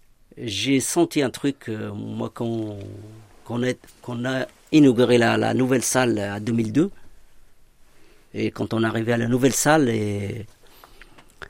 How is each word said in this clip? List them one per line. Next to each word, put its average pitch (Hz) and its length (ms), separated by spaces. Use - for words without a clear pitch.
j'ai 123 420
senti 165 420
un 127 80
truc, - 400
euh, 110 240
moi, 110 400
quand, 110 440
quand 120 140
on 123 40
est, 127 140
qu'on 120 240
a 131 220
inauguré 123 480
la, 117 180
la 113 160
nouvelle 127 300
salle 123 340
à 101 220
deux 110 140
mille 113 180
deux, 151 180
et 107 160
quand 113 240
on 117 100
arrivait 113 300
à 120 40
la 117 100
nouvelle 123 260
salle, 147 360
et, 104 580